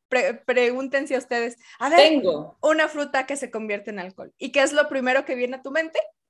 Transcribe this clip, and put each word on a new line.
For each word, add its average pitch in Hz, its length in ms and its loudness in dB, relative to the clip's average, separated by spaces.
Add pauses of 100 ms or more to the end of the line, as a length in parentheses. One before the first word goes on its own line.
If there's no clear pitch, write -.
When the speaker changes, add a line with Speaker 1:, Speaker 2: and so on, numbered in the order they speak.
Speaker 1:
pre-, 247 240 2
pregúntense 254 840 -2
a 247 40 2
ustedes, 240 400 -4 (200)
a 262 120 -2
ver, 330 80 6
Speaker 2:
Tengo. 226 640 4
Speaker 1:
una 311 260 4
fruta 285 380 -4
que 277 100 -6
se 254 140 -10
convierte 214 400 -8
en 208 80 -10
alcohol. 185 400 -14
¿Y 262 120 -10
qué 277 120 2
es 277 100 2
lo 294 160 2
primero 269 380 0
que 285 80 -4
viene 247 220 -4
a 254 60 -16
tu 269 100 -10
mente? 320 260 -4 (320)